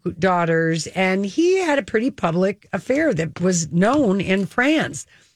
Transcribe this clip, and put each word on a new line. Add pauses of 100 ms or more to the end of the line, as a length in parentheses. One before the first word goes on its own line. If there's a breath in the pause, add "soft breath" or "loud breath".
(180)
daughters,
and
he
had
a
pretty
public
affair
that
was
known
in
France. (320 soft breath)